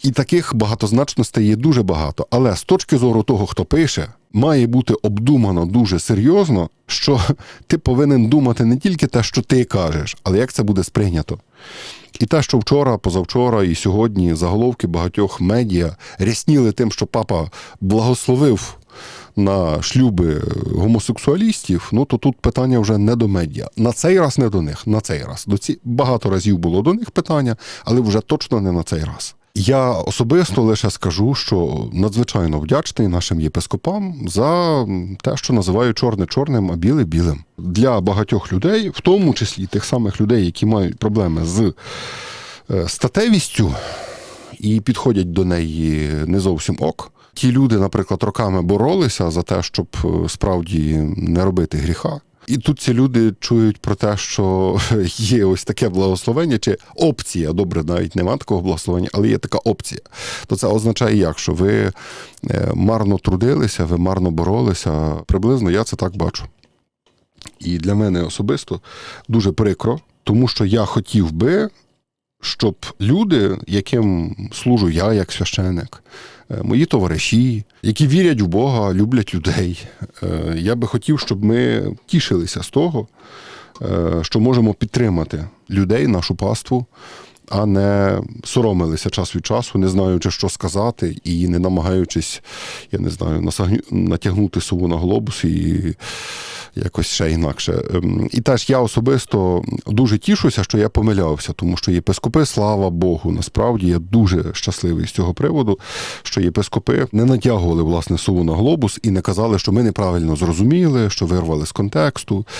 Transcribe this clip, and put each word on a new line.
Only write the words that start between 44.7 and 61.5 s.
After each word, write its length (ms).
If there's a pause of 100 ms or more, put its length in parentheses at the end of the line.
підходять 520
до 120
неї 640 (160)
не 140
зовсім 400
ок, 320 (220)
ті 180
люди, 260
наприклад, 440
роками 400
боролися 680
за 120
те, 200
щоб, 420
е, 240
справді 680 (200)
не 280
робити 340
гріха. 420 (260)
І 120
тут 220
ці 140
люди 460
чують 380
про 160
те, 220
що 600 (200)
<laughs> 200
є 280
ось 200
таке 240
благословення, 720
чи 200 (160)
опція, 580
добре, 320
навіть 320
нема 200
такого 240
благословення, 520
але 160
є 100
така 200
опція. 420 (460)
То 100
це 100
означає 500
як? 220
Що 140